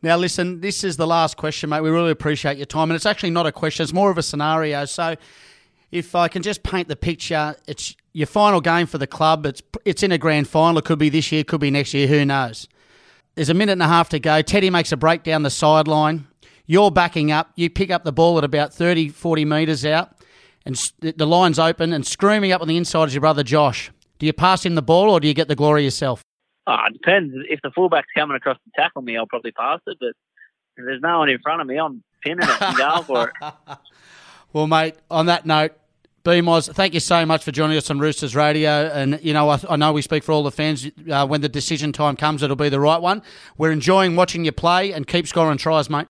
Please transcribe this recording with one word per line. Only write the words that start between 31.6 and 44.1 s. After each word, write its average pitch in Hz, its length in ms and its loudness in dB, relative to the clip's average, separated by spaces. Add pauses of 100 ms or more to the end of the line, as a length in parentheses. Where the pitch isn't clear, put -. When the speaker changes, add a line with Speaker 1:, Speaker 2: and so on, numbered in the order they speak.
Speaker 2:
of 139 60 -8
me, 131 120 -6
I'm 147 240 -6 (180)
pinning 170 280 -4
it - 120 0
and 185 160 -2
going 156 260 0
for 120 280 -2 (100)
it. 147 420 -16
Speaker 1:
<laughs> - 40 -20 (640)
Well, 156 140 0
mate, 160 300 2 (160)
on 165 160 2
that 175 180 2
note, 156 280 2 (500)
B 170 80 2 (100)
Moz, 165 320 2
thank 190 220 0
you 165 40 0
so 170 260 2
much 160 180 0
for 156 80 -8
joining 156 260 0
us 143 140 -4
on 143 80 -2
Roosters 147 360 -2
Radio. 151 520 2
And, 147 340 -2
you 160 100 -4
know, 151 180 2
I, 143 100 2 (100)
I 139 60 0
know 151 180 2
we 147 80 -2
speak 156 220 -4
for - 80 -4
all 151 100 2
the 143 100 -2
fans. 151 380 -4 (200)
Uh, 139 180 0
when 143 140 -2
the 147 80 -2
decision 143 440 -4
time 147 220 -2
comes, 151 260 -2
it'll 139 140 -2
be 147 140 -2
the 139 100 -2
right 151 200 2
one. 185 220 -2 (380)
We're 160 120 2
enjoying 170 440 2